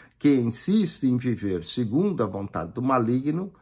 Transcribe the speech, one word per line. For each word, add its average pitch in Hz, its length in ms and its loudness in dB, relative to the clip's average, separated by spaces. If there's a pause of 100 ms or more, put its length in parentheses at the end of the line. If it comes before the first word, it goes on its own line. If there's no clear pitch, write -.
(180)
que 147 180 4
insistem 143 760 0
em 123 80 4
viver 101 460 -2
segundo 131 580 0
a 107 40 2
vontade 92 460 -6
do 120 80 -8
maligno, 131 800 0